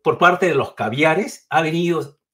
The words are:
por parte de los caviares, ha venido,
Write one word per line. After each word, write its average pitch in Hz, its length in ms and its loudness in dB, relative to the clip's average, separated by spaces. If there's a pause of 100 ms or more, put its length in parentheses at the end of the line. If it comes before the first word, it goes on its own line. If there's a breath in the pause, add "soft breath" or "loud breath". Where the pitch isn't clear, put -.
por 151 160 0
parte 180 280 4
de 160 80 2
los 120 180 -2
caviares, 156 800 -2
ha 156 100 2
venido, 165 580 -2 (160)